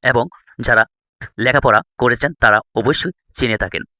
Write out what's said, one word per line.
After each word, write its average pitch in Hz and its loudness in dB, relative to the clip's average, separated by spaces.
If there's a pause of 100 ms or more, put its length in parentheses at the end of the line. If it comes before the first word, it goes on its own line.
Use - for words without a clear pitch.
(120)
এবং 120 0 (420)
যারা 113 2 (600)
লেখাপড়া 127 2 (220)
করেছেন 123 0 (120)
তারা 107 4 (220)
অবশ্যই 151 -2 (240)
চিনে 113 -2
থাকেন। 92 -8 (160)